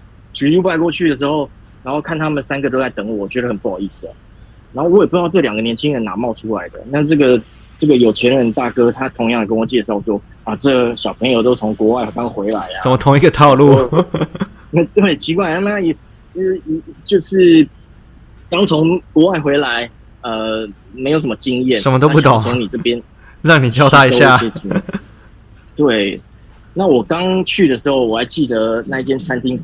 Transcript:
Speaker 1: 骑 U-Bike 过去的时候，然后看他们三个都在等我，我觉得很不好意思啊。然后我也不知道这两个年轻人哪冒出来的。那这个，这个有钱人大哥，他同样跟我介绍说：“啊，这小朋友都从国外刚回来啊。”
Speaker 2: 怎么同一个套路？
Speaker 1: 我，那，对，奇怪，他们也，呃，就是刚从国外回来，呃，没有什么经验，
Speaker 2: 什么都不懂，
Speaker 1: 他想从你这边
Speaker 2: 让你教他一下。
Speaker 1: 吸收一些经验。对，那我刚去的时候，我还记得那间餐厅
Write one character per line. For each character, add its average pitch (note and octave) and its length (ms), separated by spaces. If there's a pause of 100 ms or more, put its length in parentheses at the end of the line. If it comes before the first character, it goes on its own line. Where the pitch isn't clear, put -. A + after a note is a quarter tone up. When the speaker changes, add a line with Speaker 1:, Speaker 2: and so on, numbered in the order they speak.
(340)
Speaker 1:
骑 C#3 180
U-Bike F3+ 280
过 E3+ 120
去 E3 180
的 C#3+ 60
时 C3+ 100
候， D3 240 (340)
然 B2+ 100
后 D3+ 80
看 D#3+ 160
他 D#3 120
们 D3 120
三 C#3 200
个 C#3 80
都 C3 100
在 C3 100
等 G#2 180
我， A2 80
我 G2+ 120
觉 B2 140
得 A#2+ 60
很 A2 100
不 G#2 120
好 F#2 100
意 G2 80
思 F2 200
啊。 D#2 60 (600)
然 C3+ 100
后 E3+ 60
我 F#3 140
也 D#3 60
不 E3 60
知 F3+ 60
道 F3 60
这 E3+ 140
两 A2+ 140
个 A2 60
年 A#2 140
轻 D3 180
人 A#2+ 100
哪 F#2+ 120
冒 A2+ 180
出 G#2+ 240
来 F2 120
的。 - 200
那 D3 140
这 D3+ 120
个， B2+ 260 (360)
这 D3+ 100
个 C#3+ 100
有 A#2 160
钱 B2 220
人 A#2+ 180
大 B2 160
哥， A#2+ 220
他 C3+ 180
同 A#2 220
样 A#2 160
跟 A2 100
我 A2+ 80
介 A#2+ 160
绍 G2+ 200
说 G2+ 200 (240)
：“啊， G#2+ 100
这 B2 380
小 A2 220
朋 B2 140
友 A#2 120
都 B2 140
从 G#2+ 180
国 A2 220
外 A#2+ 180
刚 A#2+ 160
回 G#2 220
来 G#2+ 80
啊。” - 80 (160)
Speaker 2:
怎 B2+ 80
么 B2+ 40
同 C#3 220
一 - 20
个 E3 120
套 D3 240
路？ C3+ 360
Speaker 1:
我， E3+ 140 (640)
那， E3 140 (100)
对， G3 240
奇 - 160
怪， F3 220
他 F3+ 40
们 G3+ 240
也， E3 80 (440)
呃， F#4 60 (600)
就 G3 160
是 E3+ 480 (840)
刚 F#3 160
从 E3 360 (100)
国 E3 200
外 F3 80
回 C#3+ 180
来， A#2+ 320 (320)
呃， A2 480 (240)
没 C3 160
有 D#3 100
什 D3 80
么 A2+ 100
经 B2+ 260
验， B2+ 160
Speaker 2:
什 C3 120
么 B2+ 80
都 C#3+ 80
不 D3+ 140
懂， C3 160
Speaker 1:
他 A2 60
想 A#2+ 80
从 B2 100
你 G#2+ 60
这 A#2+ 100
边 A#2+ 240 (400)
Speaker 2:
让 D#3 200
你 B2 100
教 C3+ 180
他 C#3 160
一 B2+ 60
下。 B2+ 260
Speaker 1:
吸 A#2+ 60
收 A#2 40
一 - 20
些 - 100
经 G2 120
验。 F#3 120 (920)
对， G#2 460 (520)
那 F#3+ 120
我 C3+ 160
刚 F#3 440
去 - 220
的 C3 80
时 C3 140
候， C3+ 160
我 A2 120
还 A#2+ 80
记 D3 200
得 A2+ 420
那 C3 140
间 C3 160
餐 B2 240
厅 B2+ 220